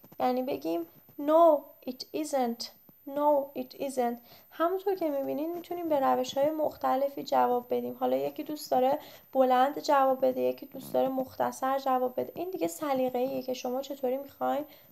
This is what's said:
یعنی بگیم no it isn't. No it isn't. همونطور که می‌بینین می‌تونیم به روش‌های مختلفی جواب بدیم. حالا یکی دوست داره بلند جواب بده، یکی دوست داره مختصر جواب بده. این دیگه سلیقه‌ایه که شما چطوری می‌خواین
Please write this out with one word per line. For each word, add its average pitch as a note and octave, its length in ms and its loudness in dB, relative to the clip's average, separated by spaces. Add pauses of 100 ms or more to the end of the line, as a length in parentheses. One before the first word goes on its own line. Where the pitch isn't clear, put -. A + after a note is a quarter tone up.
(200)
یعنی B3+ 220 2
بگیم E4 440 -4 (340)
no D4+ 400 8 (300)
it - 140 -12 (120)
isn't. C4 480 -2 (440)
No C#4 520 2
it - 200 -12
isn't. B3 360 -2 (340)
همونطور F#4+ 440 0
که E4 160 -2
می‌بینین C#4 440 -4
می‌تونیم F4 340 -8
به D4 120 2
روش‌های C4 500 2
مختلفی C#4 760 -2
جواب B3 460 2
بدیم. A#3+ 300 -4
حالا C4 160 0
یکی C#4+ 260 -4
دوست D4+ 280 -10
داره C4 280 4 (340)
بلند C4 480 4
جواب C4+ 460 4
بده، B3+ 140 0
یکی B3+ 260 -2
دوست - 280 -12
داره B3+ 140 4
مختصر C4 680 -2
جواب B3+ 420 0
بده. - 140 -6
این F4+ 160 -6
دیگه E4+ 180 -2
سلیقه‌ایه C4 720 -2
که B3+ 120 -6
شما B3 280 -4
چطوری C4+ 340 -4
می‌خواین C4+ 480 -4 (280)